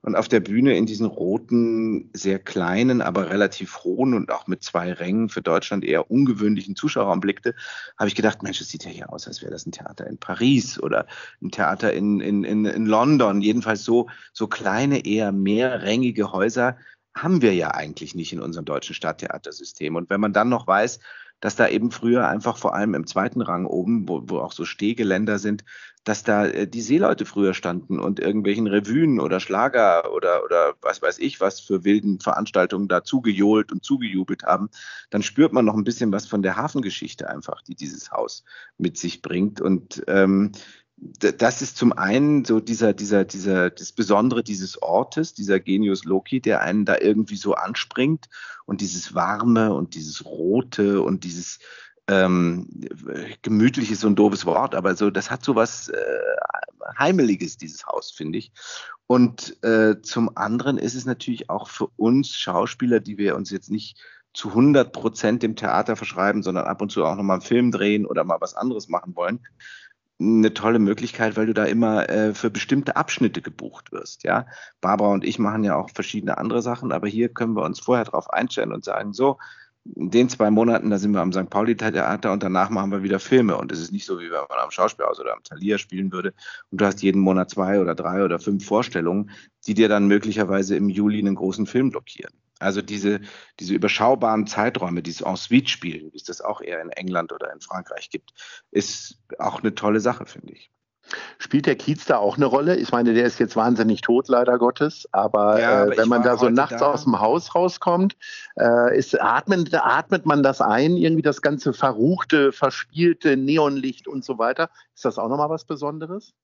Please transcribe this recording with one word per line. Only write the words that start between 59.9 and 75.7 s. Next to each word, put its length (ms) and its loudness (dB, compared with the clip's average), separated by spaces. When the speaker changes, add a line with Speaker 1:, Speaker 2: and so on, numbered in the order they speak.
Speaker 1:
zum 340 -2
anderen 420 -2
ist 160 -4
es 120 -8
natürlich 440 -6
auch 180 -6
für 280 -6
uns 340 2
Schauspieler, 680 0
die 180 -12
wir 180 0
uns 140 -6
jetzt 200 -8
nicht 280 -6
zu 180 -8
hundert 400 6
Prozent 500 -2
dem 140 0
Theater 400 0
verschreiben, 460 0
sondern 240 -2
ab 160 -4
und 80 -4
zu 140 0
auch 120 0
nochmal 200 0
einen 60 -8
Film 280 2
drehen 360 2
oder 180 0
mal 160 0
was 140 -6
anderes 340 -6
machen 280 -6
wollen, 240 -4
eine 340 6
tolle 240 2
Möglichkeit, 600 0
weil 80 2
du 80 0
da 100 2
immer, 460 2
äh, 240 2
für 160 -2
bestimmte 460 -2
Abschnitte 440 0
gebucht 520 -16
wirst, 320 -14
ja. 220 0
Barbara 280 2
und 140 2
ich 140 -2
machen 260 0
ja 100 2